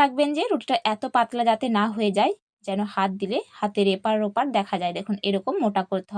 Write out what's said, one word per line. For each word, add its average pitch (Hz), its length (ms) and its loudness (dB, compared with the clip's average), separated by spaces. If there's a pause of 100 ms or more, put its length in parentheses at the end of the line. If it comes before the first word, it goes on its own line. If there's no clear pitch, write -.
রাখবেন 285 360 4
যে 330 60 0 (100)
রুটিটা 269 240 0 (160)
এত 214 100 -4 (120)
পাতলা 240 360 2
যাতে 220 160 0 (120)
না 208 60 4 (120)
হয়ে 214 220 2
যায়, 311 160 2 (300)
যেন 196 160 -4 (140)
হাত 196 160 0 (100)
দিলে 202 180 -2 (200)
হাতের 208 280 0 (100)
এপার 220 200 0 (120)
ওপার 226 160 -2 (140)
দেখা 196 240 -2
যায়। 175 160 -2
দেখুন 202 180 -4 (120)
এরকম 196 260 -2 (100)
মোটা 202 260 0
করতে 190 280 -4